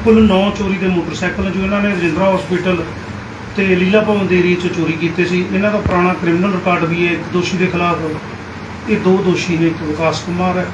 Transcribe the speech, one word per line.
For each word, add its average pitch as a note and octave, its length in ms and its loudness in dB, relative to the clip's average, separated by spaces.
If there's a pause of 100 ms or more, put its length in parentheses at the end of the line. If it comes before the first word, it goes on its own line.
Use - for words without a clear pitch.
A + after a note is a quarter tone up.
ਕੁੱਲ A3 200 6
ਨੌ G3 280 4
ਚੋਰੀ F#3+ 260 -2
ਦੇ F3+ 100 0
ਮੋਟਰਸਾਈਕਲ F3+ 640 -2
ਜੋ F#3 80 -4
ਇਹਨਾਂ G3+ 220 -2
ਨੇ G3+ 80 0
ਰਜਿੰਦਰਾ F3+ 460 2
ਹਸਪੀਟਲ F3+ 480 -2 (760)
ਤੇ F#3+ 180 2
ਲੀਲਾ F#3+ 260 4
ਭਵਨ G3+ 260 0
ਦੇ F3+ 120 4
ਏਰੀਆ F3 160 4
'ਚ F3 180 -2
ਚੋਰੀ D#3+ 200 -2
ਕੀਤੇ E3 320 0
ਸੀ। F3+ 280 0
ਇਹਨਾਂ G3+ 180 2
ਦਾ G#3 60 0
ਪੁਰਾਣਾ F3+ 360 2
ਕ੍ਰਿਮੀਨਲ F3 380 0
ਰਿਕਾਰਡ F3+ 320 0
ਵੀ E3+ 240 0
ਹੈ। E3+ 40 0
ਇੱਕ E3 100 -2 (120)
ਦੋਸ਼ੀ F3+ 240 0
ਦੇ F3+ 100 2
ਖਿਲਾਫ, F3 300 0 (920)
ਇਹ G#3+ 80 2
ਦੋ F#3 200 4
ਦੋਸ਼ੀ F3+ 400 0
ਨੇ, E3 100 2
ਇੱਕ D#3+ 160 -2
ਵਿਕਾਸ D#3+ 360 -2
ਕੁਮਾਰ F3+ 380 -2
ਹੈ E3+ 160 -2